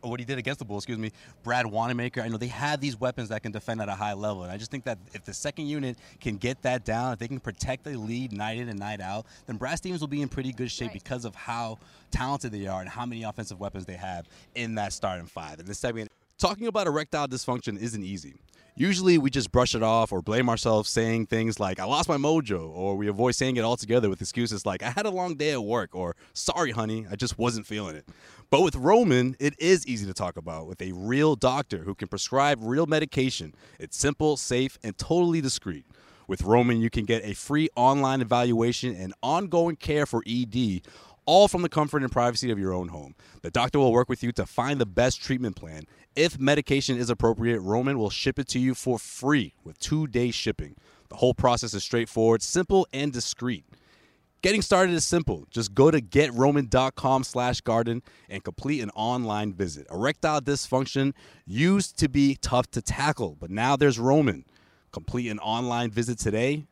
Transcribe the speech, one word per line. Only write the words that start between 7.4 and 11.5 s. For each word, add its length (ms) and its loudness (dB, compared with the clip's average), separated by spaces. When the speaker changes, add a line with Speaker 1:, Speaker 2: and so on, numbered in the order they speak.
Speaker 1:
protect 420 -8
the 140 -10
lead 340 -6
night 260 -6
in 120 -8
and 100 -8
night 220 -8
out, 240 -8
then 100 -8
Brad 220 -4
Stevens 200 -6
will 80 -6
be 140 -4
in 80 -4
pretty 240 -6
good 180 -6
shape 200 -6
Speaker 2:
Right. 120 -14
Speaker 1:
because 220 -8
of 100 -12
how 440 -8